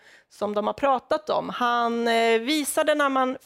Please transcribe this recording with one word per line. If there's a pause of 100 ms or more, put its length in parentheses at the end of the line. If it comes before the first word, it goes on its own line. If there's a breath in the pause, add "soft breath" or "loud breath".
(320 loud breath)
som
de
har
pratat
om.
Han,
eh,
visade
när
man